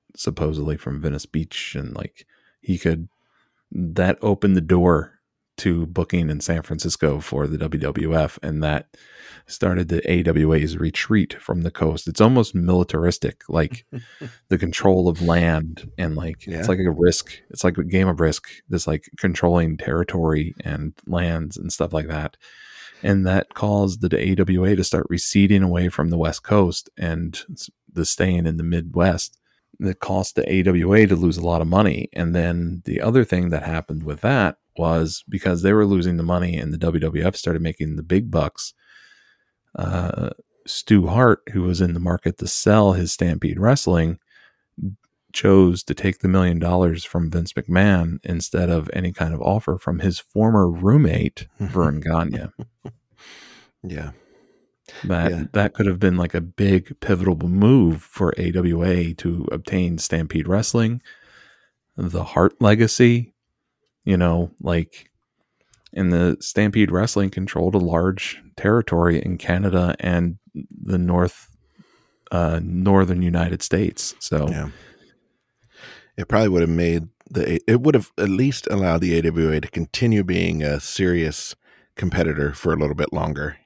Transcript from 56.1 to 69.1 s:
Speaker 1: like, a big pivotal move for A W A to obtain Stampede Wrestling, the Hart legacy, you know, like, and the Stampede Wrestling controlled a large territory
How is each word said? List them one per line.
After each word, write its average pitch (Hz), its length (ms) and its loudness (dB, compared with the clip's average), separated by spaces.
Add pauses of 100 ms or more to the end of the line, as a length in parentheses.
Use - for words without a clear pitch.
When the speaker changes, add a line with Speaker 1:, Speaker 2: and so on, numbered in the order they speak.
Speaker 1:
like, 87 180 -2
a 87 60 0
big 92 600 0
pivotal 90 360 0 (120)
move 98 540 4
for - 340 -2
A 87 140 -4
W 85 340 0
A 87 300 0
to 85 380 -4
obtain 87 460 -2
Stampede 80 500 -4
Wrestling, 113 520 0 (960)
the 87 280 -4
Hart - 360 2
legacy, 117 720 4 (720)
you 95 120 2
know, 87 340 2 (100)
like, - 500 -4 (800)
and 90 200 0
the 85 280 2
Stampede 104 500 0
Wrestling 98 400 0
controlled 95 440 -2
a 101 40 4
large 87 640 -2 (140)
territory 87 640 2